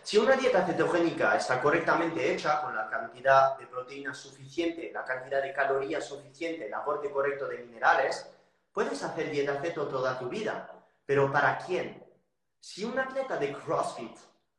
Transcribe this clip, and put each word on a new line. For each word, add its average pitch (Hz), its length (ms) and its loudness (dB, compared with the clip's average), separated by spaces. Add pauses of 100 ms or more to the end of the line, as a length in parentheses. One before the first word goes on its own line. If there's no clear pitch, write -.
si - 160 2
una 262 180 6
dieta 202 300 4
cetogénica 151 720 2
está - 240 0
correctamente 165 720 2
hecha, 165 280 0
con 120 140 -6
la 107 140 -4
cantidad 135 680 4
de 120 100 -16
proteínas 135 500 -10
suficiente, 165 760 -6
la 104 140 -8
cantidad 135 360 -2
de - 120 -4
calorías 135 500 0
suficiente, 160 640 -8
el 104 80 -8
aporte 147 380 -4
correcto 139 360 0
de 120 120 -6
minerales, 120 680 0 (460)
puedes - 300 -2
hacer 151 260 -2
dieta 143 320 0
keto 160 260 -2
toda 131 300 -2
tu 123 100 -6
vida. 113 560 -6 (220)
¿Pero 139 260 4
para 143 280 2
quién? 165 440 -4 (560)
Si - 240 -12
un 240 140 -4
atleta 262 400 -2
de - 160 -2
CrossFit, - 640 -4 (400)